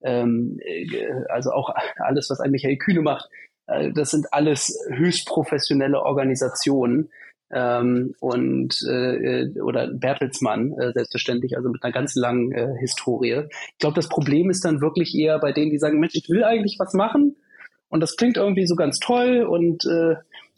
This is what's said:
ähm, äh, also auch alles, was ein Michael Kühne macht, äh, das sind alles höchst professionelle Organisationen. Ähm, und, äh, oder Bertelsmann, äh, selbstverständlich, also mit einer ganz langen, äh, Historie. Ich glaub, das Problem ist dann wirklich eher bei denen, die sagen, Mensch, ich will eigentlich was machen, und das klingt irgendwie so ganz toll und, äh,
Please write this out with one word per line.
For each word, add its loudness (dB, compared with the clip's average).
ähm, 0
äh, -6
also -2
auch -2
alles, -2
was -4
ein 0
Michael 0
Kühne 2
macht, -2
äh, -2
das -2
sind -2
alles 0
höchst 0
professionelle 0
Organisationen. 2
Ähm, 0
und, 0
äh, 0
oder -2
Bertelsmann, -2
äh, 0
selbstverständlich, -2
also -2
mit -6
einer -4
ganz -4
langen, 0
äh, -2
Historie. -2
Ich -16
glaub, 2
das 0
Problem 2
ist 0
dann 2
wirklich 0
eher 2
bei 0
denen, 2
die 0
sagen, 2
Mensch, 0
ich -4
will 4
eigentlich 0
was -4
machen, 4
und 0
das -2
klingt 2
irgendwie 2
so 0
ganz 0
toll 2
und, 2
äh, 2